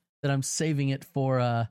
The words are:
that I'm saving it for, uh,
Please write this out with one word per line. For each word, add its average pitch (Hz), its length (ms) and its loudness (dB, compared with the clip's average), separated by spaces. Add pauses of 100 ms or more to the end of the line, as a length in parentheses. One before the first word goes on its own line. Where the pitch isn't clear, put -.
(220)
that 143 100 0
I'm 135 100 2
saving 143 460 0
it 135 160 -4
for, 135 340 0
uh, 117 320 2